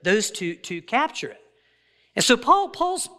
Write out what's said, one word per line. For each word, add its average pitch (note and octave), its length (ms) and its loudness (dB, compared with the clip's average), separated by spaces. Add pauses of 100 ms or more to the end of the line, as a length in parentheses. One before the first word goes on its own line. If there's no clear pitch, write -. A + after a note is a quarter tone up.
those G3+ 260 2
two, E3+ 260 -6
two E3+ 280 -10
capture A3+ 460 -4
it. G#2 120 -18 (760)
And - 80 0
so A#3+ 140 4
Paul, F4 320 4
Paul's F4+ 500 -4